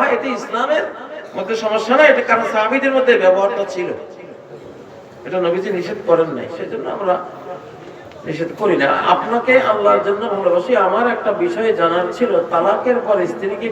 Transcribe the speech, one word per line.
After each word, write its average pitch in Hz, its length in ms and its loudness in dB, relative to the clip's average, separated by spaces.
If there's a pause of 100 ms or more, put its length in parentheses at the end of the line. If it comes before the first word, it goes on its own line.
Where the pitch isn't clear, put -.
হয়। - 160 2
এতে 269 120 -2 (100)
ইসলামের 277 460 -2 (520)
মধ্যে 202 180 -4 (100)
সমস্যা 220 340 0
নাই, 302 140 8
এটা 240 180 2
কারণ 226 140 2 (100)
সাহাবীদের 262 420 2
মধ্যে 254 160 4 (100)
ব্যবহারটা 196 420 4 (100)
ছিল, 180 140 -4 (1400)
এটা 165 200 -2
নবীজি 190 220 0 (100)
নিষেধ 175 200 -4 (100)
করেন 165 280 -2
নাই, 104 100 -8 (100)
সেজন্য - 300 -10 (100)
আমরা 190 180 -2 (1120)
নিষেধ 160 240 -6 (100)
করি - 220 2
না। 277 60 4 (260)
আপনাকে 240 400 0 (180)
আল্লাহর 202 340 4
জন্য 202 160 0 (140)
ভালোবাসি, 180 360 2 (140)
আমার 226 280 2
একটা 220 160 -2 (120)
বিষয়ে 214 280 0 (100)
জানার 170 260 2 (100)
ছিল, 226 160 0 (200)
তালাকের 214 540 2
পর 208 100 4 (140)
স্ত্রীকে 214 420 -4